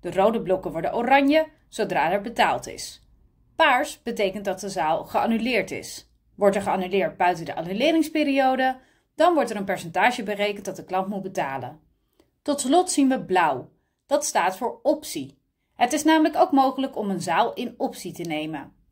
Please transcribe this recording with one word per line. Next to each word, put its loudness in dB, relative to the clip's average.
De -8
rode 2
blokken -2
worden -4
oranje 4
zodra -2
er 0
betaald 0
is. -14
Paars 2
betekent -4
dat -4
de -8
zaal -2
geannuleerd 0
is. -12
Wordt 4
er -2
geannuleerd -2
buiten 0
de -10
annuleringsperiode, 0
dan 4
wordt 2
er -6
een -4
percentage 0
berekend -4
dat -8
de -14
klant -4
moet -8
betalen. -6
Tot -2
slot 2
zien 4
we 0
blauw. 0
Dat 0
staat 0
voor -6
optie. -4
Het 0
is -2
namelijk 4
ook 4
mogelijk 2
om -4
een -4
zaal 0
in -8
optie -6
te -12
nemen. -8